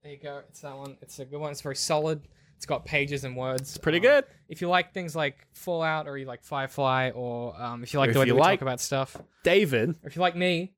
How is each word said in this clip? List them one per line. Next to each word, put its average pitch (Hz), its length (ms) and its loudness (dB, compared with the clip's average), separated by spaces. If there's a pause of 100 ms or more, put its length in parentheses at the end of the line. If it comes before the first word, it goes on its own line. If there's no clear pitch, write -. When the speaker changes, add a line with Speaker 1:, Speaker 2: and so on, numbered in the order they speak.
Speaker 1:
There 147 80 -16
you 139 60 -18
go. 143 300 -12
It's - 120 -20
that 139 160 -14
one. 139 260 -14
It's - 160 -20
a 139 60 -10
good 139 160 -12
one. 151 100 -6
It's 143 120 -12
very 139 140 -6
solid. 156 440 0 (360)
It's - 100 -18
got 139 180 -4
pages 143 400 -2
and 127 120 -8
words. 131 260 -2
Speaker 2:
It's - 160 -12
pretty 165 200 2
Speaker 1:
Um, 170 40 0
Speaker 2:
good. 269 220 6 (240)
Speaker 1:
if 160 120 -12
you 180 80 -2
like 180 260 2
things 170 220 -8
like 143 380 -4
Fallout 160 520 -2
or 139 100 -10
you 135 100 -8
like 123 180 -14
Firefly 135 720 0
or, 120 460 -6
um, 120 220 -8
if 120 100 -12
you 147 60 0
like 135 120 6
Speaker 2:
If 113 40 2
Speaker 1:
the 135 60 6
way 135 60 8
that - 20 2
Speaker 2:
you 120 80 6
Speaker 1:
we 135 40 6
Speaker 2:
like 185 200 6
Speaker 1:
talk - 20 -6
about 127 180 -4
stuff. - 360 -4 (260)
Speaker 2:
David. 160 480 4
Speaker 1:
Or 160 160 -8
if 139 80 -14
you 165 80 0
like 175 140 2
me 180 420 0